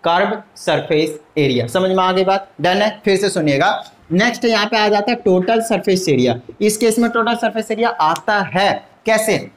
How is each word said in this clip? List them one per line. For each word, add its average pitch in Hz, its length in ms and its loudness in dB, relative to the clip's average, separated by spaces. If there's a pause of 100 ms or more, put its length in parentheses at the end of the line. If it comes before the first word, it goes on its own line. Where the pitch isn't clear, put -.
curved 185 320 0 (220)
surface 156 640 -2 (180)
area। 135 300 0
समझ 185 220 0
में 190 140 2
आ 185 80 2
गई 185 120 2
बात, 196 240 0 (140)
डन 180 160 2
है। 208 120 2 (160)
फिर 196 120 2
से 196 120 0
सुनिएगा, 156 420 2 (420)
Next 240 320 0
यहाँ 220 200 2
पे 220 120 -2
आ 214 100 2
जाता 208 240 0
है 233 60 0
total 202 460 2
surface 185 460 0
area। 123 300 2 (220)
इस 214 160 2
case 226 220 2
में 233 120 2
total 233 260 0
surface 220 340 -4
area 226 180 0
आता 202 500 0 (140)
है 190 160 2 (360)
कैसे? 220 320 2 (200)